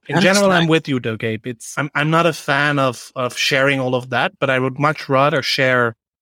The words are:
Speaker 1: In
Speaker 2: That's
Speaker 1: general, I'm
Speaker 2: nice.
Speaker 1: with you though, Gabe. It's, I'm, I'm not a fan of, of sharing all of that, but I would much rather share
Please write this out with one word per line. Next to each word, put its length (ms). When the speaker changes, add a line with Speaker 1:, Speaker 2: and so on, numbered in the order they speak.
Speaker 1:
In 80
Speaker 2:
That's 100
Speaker 1:
general, 260
I'm 120
Speaker 2:
nice. 60
Speaker 1:
with 180
you 120
though, 180
Gabe. 300
It's, 300
I'm, 180
I'm 160
not 160
a 60
fan 440
of, 380
of 200
sharing 440
all 160
of 160
that, 260
but 140
I 80
would 180
much 320
rather 320
share 540